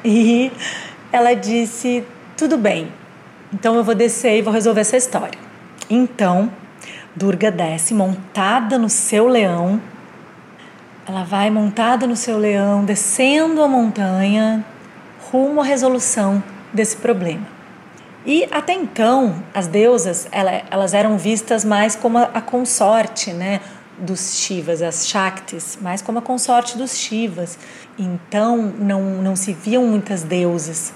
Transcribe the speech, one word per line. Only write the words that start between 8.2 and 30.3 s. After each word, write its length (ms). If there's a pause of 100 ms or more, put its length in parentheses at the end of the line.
no 120
seu 380
leão. 540 (1300)
Ela 160
vai 260
montada 580
no 80
seu 220
leão, 480
descendo 760
a 60
montanha, 960 (680)
rumo 300
à 40
resolução 760 (300)
desse 260
problema. 480 (800)
E 240
até 240
então, 680 (100)
as 140
deusas, 640
ela, 400
elas 220
eram 240
vistas 480
mais 280
como 240
a, 60 (100)
a 60
consorte, 960
né, 260 (380)
dos 400
Shivas, 440
as 240
Shaktis, 760
mais 200
como 180
a 20
consorte 560
dos 200
Shivas. 640 (400)
Então, 800
não, 220 (200)
não 140
se 160
viam 340
muitas 380
deusas 720